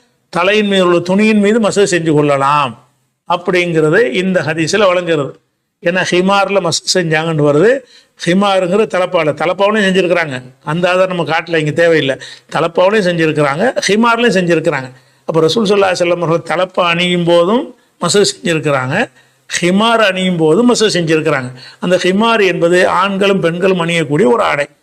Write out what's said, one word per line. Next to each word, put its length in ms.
தலையின் 380
மீது 180
உள்ள 140
துணியின் 400
மீது 200
மசகு 320
செஞ்சு 220
கொள்ளலாம் 760
அப்படிங்கிறது 840
இந்த 300
ஹதீஸ்ல 400
வழங்குறது. 500
ஏன்னா 260
ஹிமார்ல 500
மசகு 400
செஞ்சாங்கன்னு 520
வருது. 260
ஹிமாருங்கிற 600
தலப்பால, 480
தலப்பாவிலையும் 520
செஞ்சிருக்கிறாங்க. 560
அந்த 280
ஆதாரம் 240
நம்ம 80
காட்டல, 340
இங்க 140
தேவையில்லை. 460
தலப்பாவிலையும் 540
செஞ்சிருக்கிறாங்க, 720
ஹிமார்லையும் 480
செஞ்சிருக்கிறாங்க. 560
அப்ப 160
ரசூல் 160
ஸல்லல்லாஹு 380
அலைஹி 40
வஸல்லம் 220
அவர்கள் 360
தலப்பா 220
அணியும் 440
போதும் 520
மசகு 220
செஞ்சிருக்கிறாங்க, 840
ஹிமார் 360
அணியும் 400
போதும் 280
மசகு 340
செஞ்சிருக்கிறாங்க. 520
அந்த 180
ஹிமார் 480
என்பது 420
ஆண்களும் 520
பெண்களும் 460
அணியக்கூடிய 400
ஒரு 160
ஆடை, 260